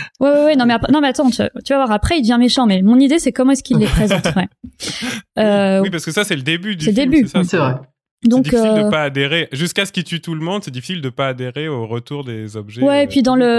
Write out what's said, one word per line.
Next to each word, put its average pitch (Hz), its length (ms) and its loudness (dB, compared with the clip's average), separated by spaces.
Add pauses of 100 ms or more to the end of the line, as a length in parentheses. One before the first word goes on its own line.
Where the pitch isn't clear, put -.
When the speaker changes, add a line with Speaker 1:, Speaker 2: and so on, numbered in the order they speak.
(200)
Speaker 1:
Ouais, 269 100 2
ouais, 294 160 4
ouais. 311 100 4
Non, 247 100 2
mais 240 80 4
app-, - 180 -2
non, 302 100 4
mais 277 80 2
attends, 254 200 0
tu, 220 120 0 (220)
tu 277 100 -2
vas 277 40 2
voir. 262 140 0
Après, 214 260 0
il 285 40 2
devient 240 180 2
méchant. 247 260 2
Mais 190 160 2
mon 226 180 6
idée, 277 200 4
c'est 254 120 0
comment 262 200 2
est-ce 269 120 0
qu'il 233 140 0
les 214 80 4
présente, 196 400 0 (100)
ouais. 180 160 0
Speaker 2:
<laughs> - 60 -20 (840)
Speaker 1:
Euh, 202 420 2
Speaker 2:
Oui, 196 80 0
parce 170 140 -6
que 170 80 -6
ça, 202 140 -2
c'est 190 100 -4
le 135 60 -4
début 175 340 -4
du 156 100 -8
Speaker 1:
c'est 220 60 2
le 196 60 0
Speaker 2:
film, 269 140 2
Speaker 1:
début. 294 160 4
Speaker 2:
c'est - 60 -12
ça, 185 60 0
Speaker 3:
Oui, 180 60 2
c'est - 60 -6
Speaker 2:
c'est 185 60 0
Speaker 3:
vrai. 131 180 0 (500)
Speaker 1:
Donc, 247 220 4
Speaker 2:
c'est - 80 -4
difficile 220 240 2
Speaker 1:
euh, 214 60 0
Speaker 2:
de 208 40 0
pas 156 140 0
adhérer. 143 500 -2
Jusqu'à 175 320 -2
ce - 80 -10
qu'il 175 100 -4
tue 165 160 -8
tout 165 140 -8
le 156 100 -6
monde, 190 200 -6
c'est 139 80 -12
difficile 151 300 -10
de 131 80 -6
pas 135 180 -4
adhérer 127 420 -6
au 120 160 -6
retour 120 380 -8
des 110 340 -12
objets, 107 260 -12
Speaker 1:
Ouais, 285 160 2
Speaker 2:
euh, 285 40 0
Speaker 1:
et 277 40 -2
puis 277 140 0
dans 254 140 2
Speaker 2:
publics, 254 120 2
Speaker 1:
le, 233 120 2